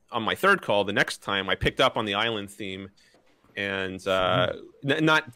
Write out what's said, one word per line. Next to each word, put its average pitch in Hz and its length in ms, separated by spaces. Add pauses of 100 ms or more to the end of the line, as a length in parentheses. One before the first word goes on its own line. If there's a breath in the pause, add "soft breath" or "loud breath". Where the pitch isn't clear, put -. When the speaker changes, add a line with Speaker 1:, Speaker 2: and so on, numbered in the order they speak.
(120)
Speaker 1:
on 117 100
my 92 140
third 190 260
call, 104 220
the 98 80
next 135 280
time, 98 300
I 95 60
picked - 240
up 131 160
on 120 80
the 101 100
island 104 340
theme, 98 420 (680 soft breath)
and, 98 500
uh, 92 460
Speaker 2:
Mm-hmm. - 400
Speaker 1:
n-, 156 120
not, 156 320